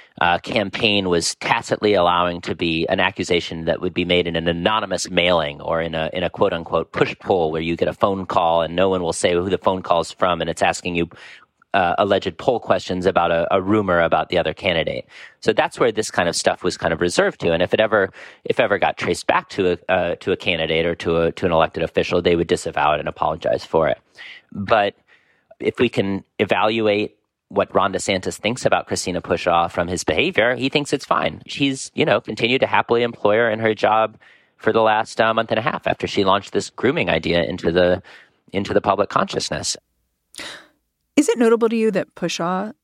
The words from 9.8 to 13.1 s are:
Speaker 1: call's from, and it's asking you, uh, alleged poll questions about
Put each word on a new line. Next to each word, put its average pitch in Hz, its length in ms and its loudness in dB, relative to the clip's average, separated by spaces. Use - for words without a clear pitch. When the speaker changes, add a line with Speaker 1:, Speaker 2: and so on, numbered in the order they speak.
Speaker 1:
call's 85 280 0
from, 87 300 0
and 82 80 -4
it's 82 140 -4
asking 87 320 -2
you, 85 140 0
uh, 87 240 2
alleged 98 400 0
poll 123 200 0
questions 92 460 -2
about 87 260 2